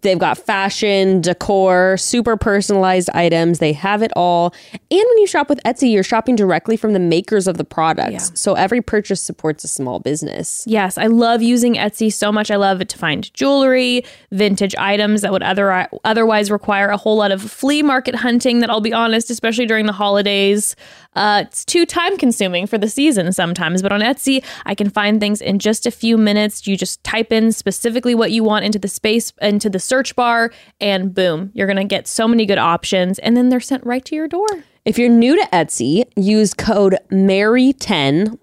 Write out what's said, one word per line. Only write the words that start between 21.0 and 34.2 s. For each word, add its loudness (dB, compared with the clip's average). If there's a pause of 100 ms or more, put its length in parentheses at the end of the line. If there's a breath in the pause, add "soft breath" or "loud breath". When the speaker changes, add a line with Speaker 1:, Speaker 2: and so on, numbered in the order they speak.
Speaker 2:
uh, 0
it's -12
too 2
time -2
consuming 0
for -4
the -2
season 0
sometimes. -2
But 0
on 0
Etsy, 0 (220 loud breath)
I -4
can -2
find 0
things -2
in -2
just -2
a -2
few 0
minutes. 0
You -2
just -6
type -4
in 2
specifically -2
what 0
you 0
want 0
into -2
the -6
space, -2
into 0
the -4
search -2
bar, 0 (280 loud breath)
and -2
boom, -2
you're -4
gonna -2
get -4
so -2
many 2
good 2
options. 0
And 0
then 4
they're 2
sent -6
right -4
to -8
your -4